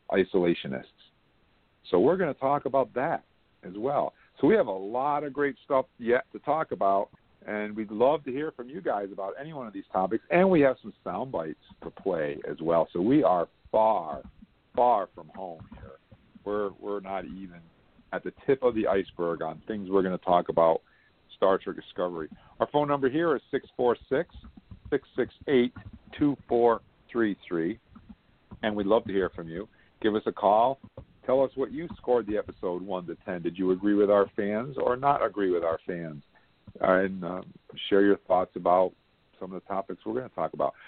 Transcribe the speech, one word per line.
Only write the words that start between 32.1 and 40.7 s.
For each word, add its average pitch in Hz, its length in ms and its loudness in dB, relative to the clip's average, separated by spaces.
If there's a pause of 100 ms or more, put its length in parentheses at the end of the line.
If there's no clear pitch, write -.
the 104 100 -2
episode 90 460 -6
one 92 240 -6
to 82 80 -8 (100)
ten. 87 160 -6
Did 85 160 -6
you 92 140 2
agree 101 240 2
with 101 160 6
our 101 240 6
fans 110 420 -4
or 123 180 -4
not 139 300 2
agree 101 240 -2
with 87 140 0
our 82 240 -2
fans? 82 360 -8 (560)
And, 95 440 2
uh, 90 180 -8 (480)
share 98 120 6
your 101 160 6 (100)
thoughts 92 280 0
about 90 380 2 (460)
some 92 140 -12
of 87 80 -10
the - 60 -20
topics 95 380 -8
we're 110 80 -6
gonna 127 160 -6
talk 80 240 -4
about. - 200 -2 (140)